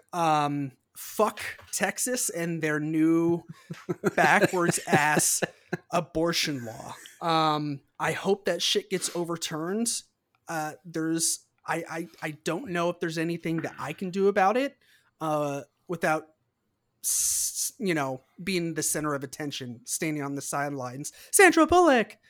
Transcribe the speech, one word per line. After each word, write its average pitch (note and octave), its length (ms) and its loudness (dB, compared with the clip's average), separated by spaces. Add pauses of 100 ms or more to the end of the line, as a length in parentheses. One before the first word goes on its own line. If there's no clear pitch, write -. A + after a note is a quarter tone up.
(120)
um, D3 600 0 (240)
fuck - 440 -2 (300)
Texas - 580 -2
and E3+ 320 -4
their D3+ 200 0
new E3 640 2 (760)
backwards E3+ 680 4
ass D3+ 560 2 (500)
abortion D#3+ 760 -2
law. A2+ 300 -12 (260)
Um, D3+ 580 2 (180)
I D#3+ 140 0
hope G3 340 0
that F3+ 160 0
shit - 280 0
gets F3+ 260 -2
overturned. E3+ 720 -4 (600)
Uh, D#3 240 -6 (120)
there's, E3 600 -2 (220)
I, E3 220 -2
I, E3 180 -8 (160)
I E3 80 -4 (120)
don't F#3+ 260 -4
know F3 200 0
if F3 100 -6
there's E3 200 -4
anything E3 380 -2
that D3+ 200 -6
I C3+ 160 -6
can F#3+ 160 -8
do G3 200 2
about G3+ 280 4
it, C4+ 180 -2 (460)
uh, D3 400 -2 (260)
without, D#3+ 380 0 (800)
s-, - 720 -2
you F#3+ 160 0
know, C3+ 280 -2 (220)
being E3+ 300 -2
the D#3 80 -6
center D3+ 320 -2
of C#3 100 -4
attention, C3 640 -10
standing D3+ 380 -4
on C#3 120 -6
the C#3 60 -6
sidelines. C#3 680 -6 (200)
Sandra E4 360 8
Bullock. D#4 500 6 (120)